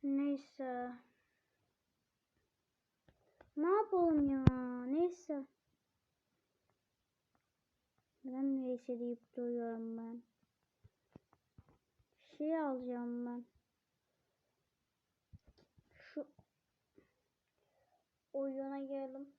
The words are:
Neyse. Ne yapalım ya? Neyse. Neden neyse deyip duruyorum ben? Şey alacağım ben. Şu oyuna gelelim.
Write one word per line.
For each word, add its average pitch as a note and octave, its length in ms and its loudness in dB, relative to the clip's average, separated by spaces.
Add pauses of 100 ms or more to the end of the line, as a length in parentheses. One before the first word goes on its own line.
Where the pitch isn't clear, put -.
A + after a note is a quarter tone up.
Neyse. C#4 880 -2 (2750)
Ne D4+ 120 2
yapalım F4 600 6
ya? C4+ 160 2 (420)
Neyse. D4+ 600 -2 (2750)
Neden C4+ 380 0
neyse B3 380 -2
deyip A#3+ 360 -6
duruyorum A#3 600 -2
ben? A3+ 260 -10 (2250)
Şey D#4 240 0
alacağım B3 680 -2
ben. A#3+ 180 -8 (2500)
Şu - 340 -12 (2000)
oyuna C4+ 480 -4
gelelim. C4+ 580 -8